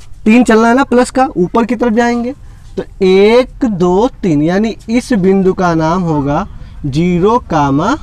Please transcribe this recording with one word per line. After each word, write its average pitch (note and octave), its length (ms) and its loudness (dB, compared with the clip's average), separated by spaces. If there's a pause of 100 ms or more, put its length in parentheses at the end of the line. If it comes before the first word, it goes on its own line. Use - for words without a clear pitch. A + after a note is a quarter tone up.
(240)
तीन A3+ 200 4
चलना A3+ 240 2
है A#3 80 2
ना C4+ 80 0
प्लस A#3+ 260 0
का, C4 160 0 (100)
ऊपर F3+ 280 0
की A#3+ 120 -2
तरफ A#3+ 180 0
जाएंगे A#3+ 380 -2 (440)
तो F#3+ 60 -6 (220)
एक, G#3 640 2
दो, F#3 420 0 (140)
तीन, D3+ 200 0
यानी G3 340 -2 (140)
इस A#3+ 240 -2
बिंदु F#3+ 400 2
का F3 220 0
नाम D#3+ 260 0
होगा D3+ 440 -2 (400)
ज़ीरो F3 540 0
कामा D3+ 640 -2